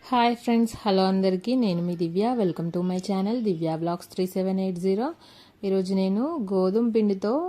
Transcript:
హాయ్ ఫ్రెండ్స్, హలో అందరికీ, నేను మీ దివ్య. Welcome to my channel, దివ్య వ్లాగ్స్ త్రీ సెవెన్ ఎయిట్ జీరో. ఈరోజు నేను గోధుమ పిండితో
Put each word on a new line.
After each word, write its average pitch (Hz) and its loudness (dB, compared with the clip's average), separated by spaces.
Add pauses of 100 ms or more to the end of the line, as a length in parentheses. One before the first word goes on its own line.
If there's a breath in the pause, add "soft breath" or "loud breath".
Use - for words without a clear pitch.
హాయ్ 240 2
ఫ్రెండ్స్, 233 2
హలో 190 2
అందరికీ, 190 2
నేను 190 2
మీ 175 -2
దివ్య. 170 0 (140)
Welcome 170 0
to 180 -2
my 180 -2
channel, 196 -2
దివ్య 165 0
వ్లాగ్స్ 170 -4
త్రీ - -4
సెవెన్ 190 -2
ఎయిట్ 190 -2
జీరో. 190 0 (560 loud breath)
ఈరోజు 190 0
నేను 190 2 (200)
గోధుమ 196 2
పిండితో 208 2 (160)